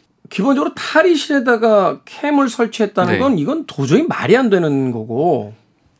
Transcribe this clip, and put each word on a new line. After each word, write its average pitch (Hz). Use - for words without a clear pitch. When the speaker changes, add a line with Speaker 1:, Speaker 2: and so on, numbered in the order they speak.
Speaker 1:
기본적으로 277
탈의실에다가 240
캠을 285
설치했다는 220
Speaker 2:
네. 101
Speaker 1:
건 254
이건 269
도저히 147
말이 185
안 254
되는 143
거고. 117